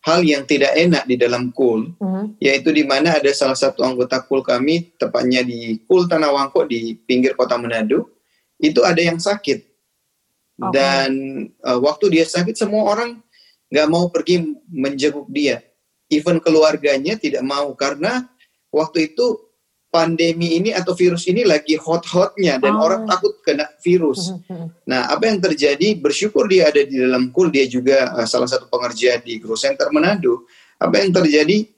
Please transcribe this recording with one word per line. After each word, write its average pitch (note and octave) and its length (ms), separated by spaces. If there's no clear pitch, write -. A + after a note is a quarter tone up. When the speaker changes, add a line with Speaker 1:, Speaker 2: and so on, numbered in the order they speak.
Speaker 1:
hal E3+ 240
yang C#3+ 240
tidak C#3 320
enak E3 240
di B2 160
dalam B2 320
cool, A#2+ 480
Speaker 2:
Mhm. G3+ 400
Speaker 1:
yaitu C#3 320
di D3 160
mana D3 320
ada C#3 160
salah C3+ 160
satu C3 320
anggota B2+ 400
cool C3+ 160
kami, C#3 560
tepatnya B2+ 480
di A#2 400
cool F3+ 240
Tanah D#3 240
Wangkok C#3 400
di A2+ 240
pinggir B2+ 400
kota B2 240
Manado, A#2 480
itu D#3 240
ada F3+ 160
yang E3+ 240
sakit. G3+ 400
Speaker 2:
Oke. - 160
Speaker 1:
Dan, C3+ 380
eh, B2 320
waktu D#3+ 320
dia D#3+ 80
sakit, F3 320
semua G#3 400
orang A#3+ 240
nggak D3+ 240
mau F3 160
pergi E3+ 320
menjenguk C#3 560
dia. C3+ 320
Even D#3+ 320
keluarganya D#3 800
tidak C3 240
mau, C#3+ 320
karena E3 480
waktu D#3 400
itu A#3 400
pandemi E3 640
ini F#3 160
atau F3+ 240
virus F3 320
ini F#3 160
lagi D#3 320
hot-hotnya E3+ 880
dan C#3 160
Speaker 2:
Oh. D#3+ 80
Speaker 1:
orang G3 240
takut F#3 320
kena E3 240
virus. F3 480
Speaker 2:
Mhm, F#3 160
mhm. E3+ 200
Speaker 1:
Nah, C3 240
apa F#3+ 160
yang G#3 160
terjadi? D#3+ 560
Bersyukur G#3 480
dia F#3 240
ada D3 160
di C3+ 80
dalam B2+ 400
cool, F3+ 160
dia C#3 160
juga, B2+ 400
eh, A2+ 80
salah B2 160
satu B2+ 240
pengerja A#2+ 480
di A#2 240
Grow A2 160
Center C3+ 320
Manado. F3 560
Apa G#3 240
yang G3 80
terjadi? E3 560